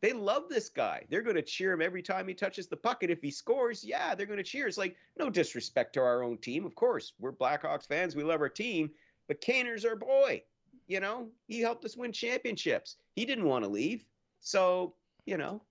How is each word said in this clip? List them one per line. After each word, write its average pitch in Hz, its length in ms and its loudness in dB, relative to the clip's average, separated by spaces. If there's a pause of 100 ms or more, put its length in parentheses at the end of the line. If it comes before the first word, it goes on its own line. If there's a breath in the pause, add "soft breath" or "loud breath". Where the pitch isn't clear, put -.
They 226 100 4
love 220 380 0
this 254 180 0
guy. 95 400 -2
They're 180 140 0
gonna 208 200 2
cheer 190 300 -2
him 165 80 0
every 180 220 -2
time 190 260 -4
he 185 60 -6
touches 190 320 -4
the - 100 -6
puck. 247 260 0
And 170 80 2
if 170 120 0
he 143 80 -2
scores, 233 520 0
yeah, 220 320 -2
they're 196 120 -4
gonna 202 160 -6
cheer. 262 260 -4
It's 180 100 -4
like, 190 160 -2 (240 soft breath)
no 285 120 0
disrespect - 640 0
to 139 80 2
our 123 200 4
own 120 140 -2
team. 135 300 -6
Of - 80 -10
course, 226 440 0
we're 123 140 -6
Blackhawks 147 560 0
fans. 160 260 0
We 147 100 -2
love 160 180 2
our 139 80 2
team. 180 400 -2 (360 soft breath)
But 147 140 -2
Kaner's 233 460 0
our 226 100 2
boy. 254 460 4 (440)
You 190 120 -2
know, 220 300 -4 (180)
he 226 140 -4
helped 233 240 0
us 220 120 -6
win 247 140 -6
championships. 233 840 -2 (180)
He 214 100 -2
didn't 240 200 -2
wanna 127 240 4
leave. 135 360 -2 (360)
So, 180 540 2 (300)
you 196 120 -4
know, 196 340 -6